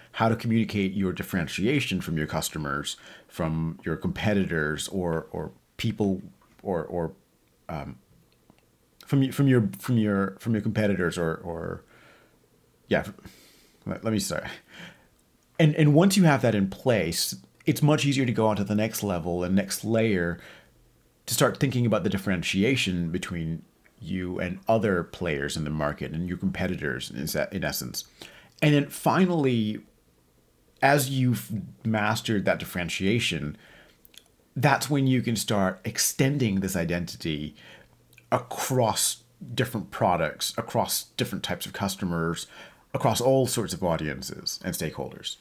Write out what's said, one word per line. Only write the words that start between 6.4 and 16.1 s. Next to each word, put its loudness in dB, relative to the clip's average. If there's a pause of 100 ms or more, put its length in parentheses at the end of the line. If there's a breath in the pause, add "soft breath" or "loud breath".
or, -4
or, -6 (560)
um, -10 (1080)
from 2
y-, 2
from 4
your, 6 (100)
from 0
your, 2
from -2
your 0
competitors, 0
or, 0
or, -10 (1040 soft breath)
yeah. 2 (800 loud breath)
Let, -6
let 0
me 2
start. -4 (1120 loud breath)
And, 6
and 6
once 6